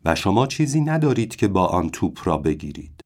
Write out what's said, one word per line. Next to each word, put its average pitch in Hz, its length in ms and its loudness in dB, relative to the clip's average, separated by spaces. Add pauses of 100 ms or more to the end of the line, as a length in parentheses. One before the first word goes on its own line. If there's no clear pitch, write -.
و 82 100 2
شما 101 320 2
چیزی 151 340 0
ندارید 147 560 0
که 107 120 2
با 95 180 2
آن 85 240 0
توپ - 340 -4
را 82 120 2
بگیرید. 76 680 -6